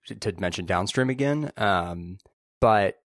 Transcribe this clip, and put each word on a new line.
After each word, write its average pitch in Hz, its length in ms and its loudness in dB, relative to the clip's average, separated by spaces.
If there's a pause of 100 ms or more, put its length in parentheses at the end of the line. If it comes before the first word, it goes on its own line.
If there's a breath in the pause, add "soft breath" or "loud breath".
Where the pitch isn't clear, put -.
(200)
to 104 180 -4
mention 90 260 -4
Downstream 98 460 0
again, 143 480 -2
um, 87 580 -2 (440)
but 107 460 4